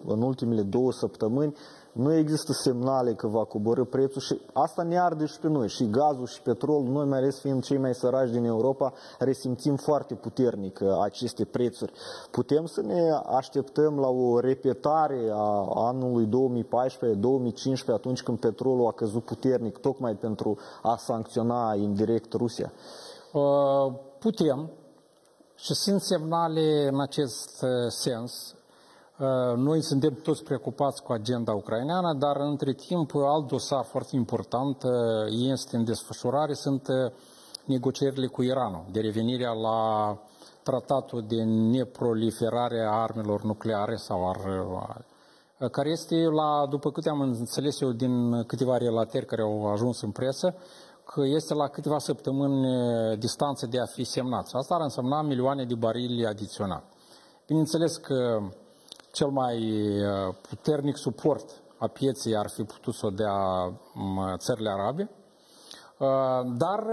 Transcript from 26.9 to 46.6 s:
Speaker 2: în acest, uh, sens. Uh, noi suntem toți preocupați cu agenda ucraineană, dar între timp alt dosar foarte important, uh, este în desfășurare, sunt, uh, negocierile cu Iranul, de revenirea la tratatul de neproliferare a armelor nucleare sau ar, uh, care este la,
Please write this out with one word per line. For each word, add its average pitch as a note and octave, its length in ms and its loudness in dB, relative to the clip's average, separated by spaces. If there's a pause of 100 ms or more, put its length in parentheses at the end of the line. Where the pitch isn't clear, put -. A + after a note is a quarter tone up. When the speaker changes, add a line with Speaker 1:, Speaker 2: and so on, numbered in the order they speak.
Speaker 2:
în C#3 100 2
acest, - 600 -4
uh, C3 80 2 (180)
sens. - 640 -6 (680)
Uh, B2+ 360 2
noi D3 260 4
suntem C#3+ 320 2 (100)
toți D#3 200 0
preocupați C3+ 600 -2
cu - 80 -4
agenda A2+ 420 0
ucraineană, D3+ 600 0
dar C#3+ 240 0
între C#3 360 -2
timp D#3+ 420 -2
alt C#3+ 320 2
dosar C3 360 -2
foarte C3 320 -6
important, B2+ 680 -2
uh, B2+ 80 2 (380)
este B2 460 -2
în A#2 80 2
desfășurare, B2 720 -2
sunt, C3+ 340 -2
uh, C3 240 0 (540)
negocierile C3 640 0
cu - 140 -4
Iranul, B2 500 0
de G#2+ 80 0
revenirea A2+ 520 0
la A2 640 0 (460)
tratatul B2+ 640 -2
de A2+ 160 0
neproliferare A2+ 1400 2
a A2 200 2
armelor G#2+ 420 -2
nucleare G#2+ 520 -2
sau F#2 340 -2
ar, F#2 80 -2 (1200)
uh, B2 100 -2
care C#3+ 200 -2
este E3 260 -2
la, D3+ 540 2